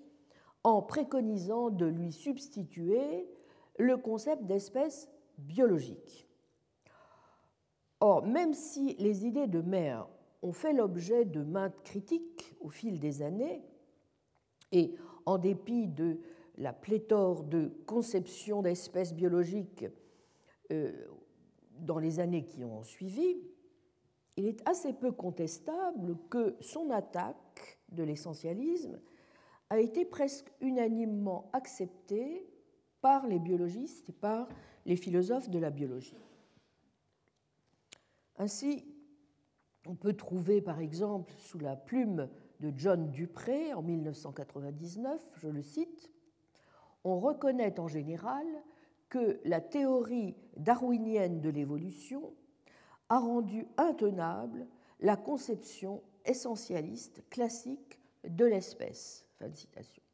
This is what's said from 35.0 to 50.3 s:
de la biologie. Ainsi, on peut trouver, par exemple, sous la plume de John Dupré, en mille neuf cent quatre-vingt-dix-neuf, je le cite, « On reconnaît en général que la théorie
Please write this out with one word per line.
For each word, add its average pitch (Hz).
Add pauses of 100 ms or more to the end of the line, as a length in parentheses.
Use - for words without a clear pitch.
de 175
la 160
biologie. 131 (2250)
Ainsi, 262 (1000)
on 175
peut 208
trouver, 190
par 165
exemple, 175
sous -
la 143
plume 190 (300)
de 151
John 160
Dupré, 240
en 180
mille 165
neuf 151
cent 143
quatre-vingt-dix-neuf, 160 (160)
je 156
le 147
cite, « 320 (920)
On 185
reconnaît 247
en 165
général 165 (640)
que 240
la -
théorie 247 (220)